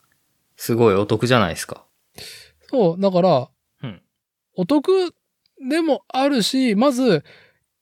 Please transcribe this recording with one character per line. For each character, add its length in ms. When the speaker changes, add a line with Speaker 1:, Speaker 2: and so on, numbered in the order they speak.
Speaker 1:
す 200
ご 160
い 20
お 140
得 180
じ 80
ゃ 60
な 80
い 20
で 60
す 100
か。 200
Speaker 2:
そ 240
う、 80
だ 80
か 140
ら、 260
Speaker 1:
う 60
ん。 140
Speaker 2:
お 140
得 480
で 140
も 280
あ 200
る 140
し、 320
ま 160
ず、 340